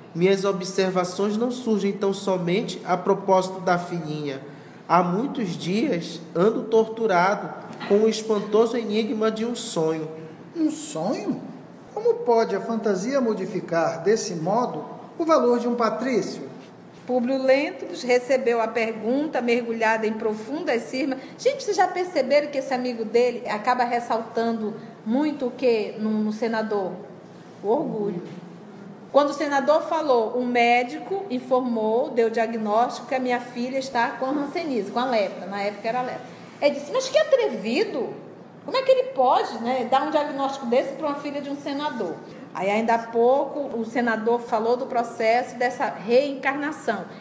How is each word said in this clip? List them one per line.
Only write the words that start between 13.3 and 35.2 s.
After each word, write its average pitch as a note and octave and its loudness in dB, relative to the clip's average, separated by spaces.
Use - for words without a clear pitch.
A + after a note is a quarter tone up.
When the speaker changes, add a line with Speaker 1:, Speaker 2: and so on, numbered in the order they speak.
Speaker 2:
desse G3+ 2
modo E3+ -2
o E4+ -2
valor B3 4
de A#3 -2
um A#3+ 0
patrício? A#3 0
Speaker 3:
Públio B3+ 0
Lentulus C#4+ 2
recebeu B3 2
a A3 0
pergunta, A3+ -2
mergulhada A3+ 2
em A3 0
profundas A#3 -2
cismas. C4 -4
Gente, C#5 0
vocês G4+ -2
já F#4 4
perceberam D4 0
que C#4+ -6
esse C4+ -4
amigo B3 -4
dele A#3 2
acaba A#3+ 2
ressaltando A#3 -2
muito C4+ 2
o A#3+ -2
quê A#3 0
no, G#3+ -2
no G#3+ 0
senador? G#3+ -2
O G3 -2
orgulho. A3 0
Quando D4 6
o D4 -4
senador C#4+ 2
falou, C4+ 2
um B3 0
médico B3 2
informou, B3 0
deu A#3 4
diagnóstico A3 0
que - -2
a C4 0
minha B3 0
filha B3 -6
está B3 0
com - -4
hanseníase, C#4+ -2
com - -4
a B3 0
lepra, G#3+ -2